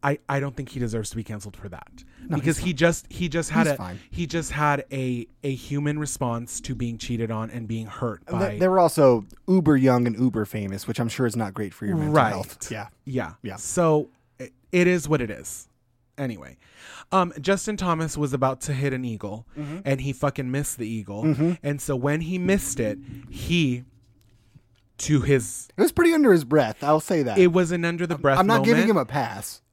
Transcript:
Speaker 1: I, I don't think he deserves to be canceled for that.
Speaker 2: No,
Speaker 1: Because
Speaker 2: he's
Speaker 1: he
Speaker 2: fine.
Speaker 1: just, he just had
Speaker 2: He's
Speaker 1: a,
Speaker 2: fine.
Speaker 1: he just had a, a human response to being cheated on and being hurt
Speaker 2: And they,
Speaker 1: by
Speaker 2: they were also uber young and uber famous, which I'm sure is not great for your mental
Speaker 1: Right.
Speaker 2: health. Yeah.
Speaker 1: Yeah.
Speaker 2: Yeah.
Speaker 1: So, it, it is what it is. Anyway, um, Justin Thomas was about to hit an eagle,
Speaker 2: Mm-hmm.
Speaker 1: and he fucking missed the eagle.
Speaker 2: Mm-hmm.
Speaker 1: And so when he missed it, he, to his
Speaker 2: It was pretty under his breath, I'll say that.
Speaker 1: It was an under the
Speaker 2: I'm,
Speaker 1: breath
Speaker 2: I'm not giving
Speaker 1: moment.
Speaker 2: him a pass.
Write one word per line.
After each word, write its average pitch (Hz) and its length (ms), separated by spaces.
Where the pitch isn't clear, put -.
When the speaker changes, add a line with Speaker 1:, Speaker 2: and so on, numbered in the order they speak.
Speaker 1:
I, 143 160
I 139 120
don't 139 160
think 135 140
he 131 100
deserves 113 300
to - 60
be 113 80
canceled 104 320
for 107 120
that. - 360
Speaker 2:
No, 160 80
Speaker 1:
Because 151 220
Speaker 2:
he's - 60
Speaker 1:
he 180 80
Speaker 2:
fine. 151 40
Speaker 1:
just, 165 360
he 180 160
just 156 220
had 214 160
Speaker 2:
He's - 80
Speaker 1:
a, - 20
Speaker 2:
fine. - 240
Speaker 1:
he 175 160
just 165 260
had 143 400
a, 127 340
a 139 100
human 147 440
response 120 640
to 135 120
being 117 240
cheated 117 320
on 110 200
and 117 180
being 110 180
hurt 110 400
Speaker 2:
And 175 140
they, 196 80
Speaker 1:
by 208 100
Speaker 2:
they 185 100
were 185 100
also 131 460
uber 165 280
young 123 300
and 110 120
uber 113 260
famous, 101 440
which 117 100
I'm 117 100
sure 123 180
is 113 100
not 104 180
great 104 200
for - 120
your 104 100
mental 151 180
Speaker 1:
Right. 123 180
Speaker 2:
health. - 380
Yeah. 104 180
Speaker 1:
Yeah. 123 280
Speaker 2:
Yeah. - 140
Speaker 1:
So, 160 520
it, 127 140
it 175 140
is 175 220
what 143 120
it 117 100
is. - 380
Anyway, 90 400
um, 180 300
Justin 196 360
Thomas 165 420
was 147 140
about 131 300
to 147 120
hit 135 180
an 127 120
eagle, 110 420
Speaker 2:
Mm-hmm. 151 260
Speaker 1:
and 139 160
he 135 120
fucking 135 380
missed 139 280
the 113 100
eagle. 107 360
Speaker 2:
Mm-hmm. 156 280
Speaker 1:
And 143 180
so 139 160
when 143 240
he 170 180
missed 185 420
it, 107 180
he, 135 540
to 147 240
his 127 540
Speaker 2:
It - 60
was 330 100
pretty 339 200
under 294 200
his 165 120
breath, 123 400
I'll 151 160
say 165 220
that. 117 160
Speaker 1:
It 180 140
was 175 200
an 170 120
under 170 220
the 165 100
Speaker 2:
I'm, 139 40
Speaker 1:
breath 139 180
Speaker 2:
I'm 190 80
not - 180
giving 233 180
Speaker 1:
moment. 226 80
Speaker 2:
him 208 80
a 135 80
pass. 113 560